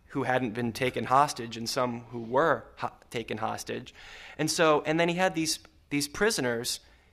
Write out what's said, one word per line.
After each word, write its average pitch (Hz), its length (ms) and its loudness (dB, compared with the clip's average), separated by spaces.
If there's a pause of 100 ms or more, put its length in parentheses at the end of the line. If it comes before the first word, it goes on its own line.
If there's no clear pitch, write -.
who 135 160 -4
hadn't 127 300 0
been 120 180 -2
taken 123 340 -2
hostage 123 520 2
and 113 120 -6
some 123 320 -2 (100)
who 123 80 -8
were 123 460 2 (120)
ho-, 123 140 -6 (180)
taken - 280 -6
hostage. 110 560 -6 (440)
And 151 120 0
so, 156 360 4
and 156 140 2
then 170 100 4
he 170 60 0
had 185 200 2
these, 160 240 -2 (300)
these 143 180 0
prisoners, 127 720 0 (320)